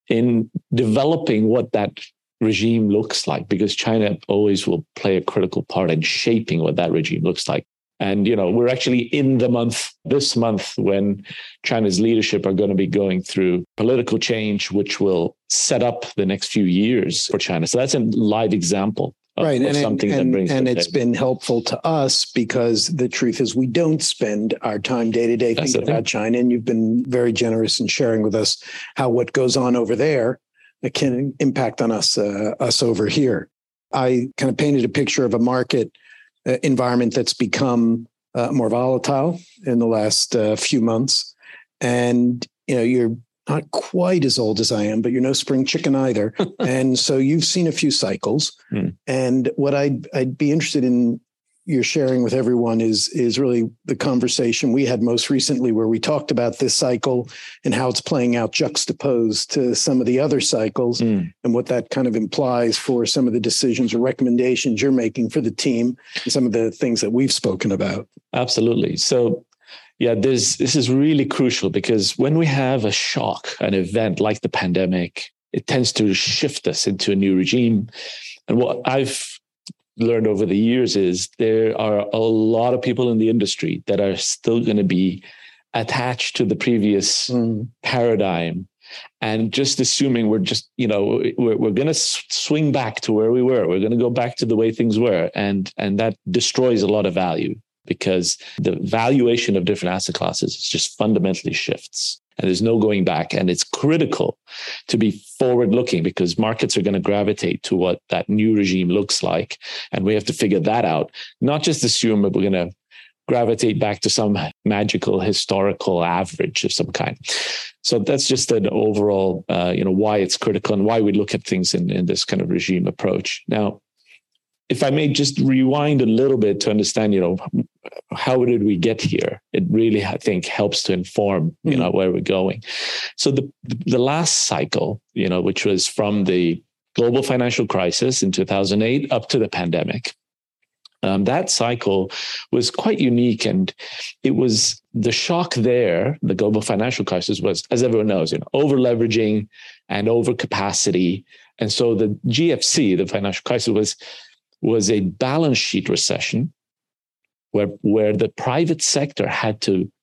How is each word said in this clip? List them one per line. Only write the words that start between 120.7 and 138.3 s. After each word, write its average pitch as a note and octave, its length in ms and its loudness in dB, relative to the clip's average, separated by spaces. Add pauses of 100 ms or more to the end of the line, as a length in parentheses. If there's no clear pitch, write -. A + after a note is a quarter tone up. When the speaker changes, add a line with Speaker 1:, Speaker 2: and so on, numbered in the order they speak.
Speaker 1:
and G2 120 2
why A2+ 160 4
we G#2 100 2
look G2+ 240 0
at - 80 -6
things F#2 300 -2
in, F2 180 -2
in F#2 140 0
this F#2 180 -2
kind G2 180 -2
of F2 80 -2
regime F2+ 380 0
approach. F#2+ 640 -4
Now, G#2+ 320 -2 (880)
if B2 120 -4
I C#3 80 4
may D3+ 200 2
just C#3 300 0
rewind C3+ 640 2
a B2 40 2
little B2+ 320 4
bit G#2 240 2
to A2 100 0
understand, G#2+ 420 2
you G2 80 2
know, F2+ 160 0 (800)
how B2+ 300 2
did A#2+ 180 2
we G2+ 140 2
get G#2+ 240 0
here? - 400 -2 (120)
It F#2+ 160 0
really, G#2+ 360 2
I F#2+ 120 -2
think, F2+ 280 -2
helps - 380 -2
to G2 100 0
inform, F#2 720 0
you - 80 0
Speaker 2:
Mm-hmm. - 100 0
Speaker 1:
know, F2+ 100 0
where F#2+ 200 2
we're F2+ 100 -2
going. F#2+ 420 0 (540)
So - 140 0
the, C3 200 -2 (340)
the B2 140 2
last D3+ 460 0
cycle, D#2+ 560 -2 (120)
you G2 140 -2
know, F2+ 140 0
which F#2+ 240 -2
was G2 220 0
from G#2 380 0
the F2 360 2 (340)
global A#2+ 280 2
financial B2 440 0
crisis F#2+ 560 0
in F#2+ 80 2